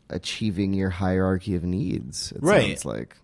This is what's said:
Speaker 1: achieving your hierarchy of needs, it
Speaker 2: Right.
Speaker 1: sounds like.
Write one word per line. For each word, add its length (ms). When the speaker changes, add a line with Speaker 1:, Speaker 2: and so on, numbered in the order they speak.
Speaker 1:
achieving 640
your 160
hierarchy 680
of 80
needs, 680
it 100
Speaker 2:
Right. 260
Speaker 1:
sounds 180
like. 380